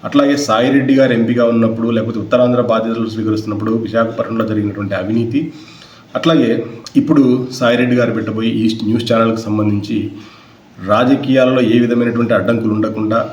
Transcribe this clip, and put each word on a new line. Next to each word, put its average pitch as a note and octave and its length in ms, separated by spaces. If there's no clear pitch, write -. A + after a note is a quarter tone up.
అట్లాగే C#3+ 320
సాయిరెడ్డి C3 580
గారు C3+ 180
ఎంపీగా A#2 320
ఉన్నప్పుడు A2+ 460
లేకపోతే A2+ 280
ఉత్తరాంధ్ర B2 420
బాధ్యతలు A2+ 500
స్వీకరిస్తున్నప్పుడు G#2+ 600
విశాఖపట్నంలో A2+ 720
జరిగినటువంటి G2+ 480
అవినీతి, A#2 580
అట్లాగే C3+ 360
ఇప్పుడు B2+ 560
సాయిరెడ్డి B2 440
గారు A#2 160
పెట్టబోయే A2 380
ఈ - 340
న్యూస్ A2 280
ఛానల్కి A2+ 280
సంబంధించి G#2 680
రాజకీయాలలో C3 720
ఏ A#2 180
విధమైనటువంటి A#2 560
అడ్డంకులు A2 380
ఉండకుండా G#2+ 460